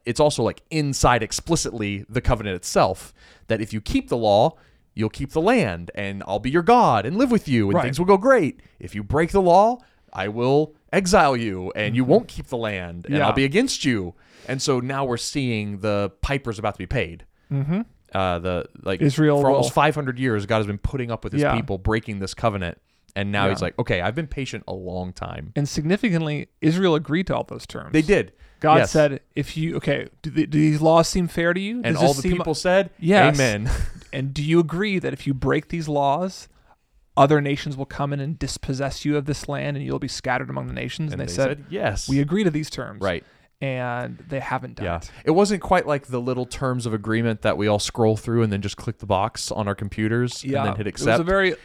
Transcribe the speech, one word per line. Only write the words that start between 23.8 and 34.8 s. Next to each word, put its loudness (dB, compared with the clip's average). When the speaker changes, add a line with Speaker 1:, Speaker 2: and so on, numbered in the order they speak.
Speaker 1:
I've -2
been -4
patient -8
a -8
long -8
time." -12
Speaker 2:
And 0
significantly, -2
Israel 4
agreed -2
to -2
all -2
those -14
terms. -12
Speaker 1:
They 6
did. 2
Speaker 2:
God 6
Speaker 1:
Yes. 2
Speaker 2:
said, 2
"If -4
you, -2
okay, -4
do, -8
the, 0
do -2
these 4
laws 6
seem 0
fair 0
to -2
you? -6
Speaker 1:
And 2
Speaker 2:
Does 0
Speaker 1:
all 4
Speaker 2:
this 2
Speaker 1:
the -6
Speaker 2:
seem" 0
Speaker 1:
people -2
said, 2
Speaker 2:
Yes. 6
Speaker 1:
"Amen." 2
<laughs> -18
Speaker 2:
"And -4
do -4
you 4
agree 0